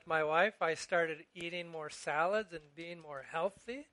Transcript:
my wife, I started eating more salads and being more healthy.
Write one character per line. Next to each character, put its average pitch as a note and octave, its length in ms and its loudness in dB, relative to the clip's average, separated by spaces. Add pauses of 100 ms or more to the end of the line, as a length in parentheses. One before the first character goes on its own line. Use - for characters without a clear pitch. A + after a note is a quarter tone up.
my D#3+ 180 2
wife, E3+ 380 6
I E3 140 2
started D#3+ 500 0 (100)
eating E3+ 340 -6
more D#3 200 -8
salads E3+ 680 0
and D#3 60 -10 (160)
being E3+ 240 -10
more C#3+ 280 -10
healthy. G3+ 640 -4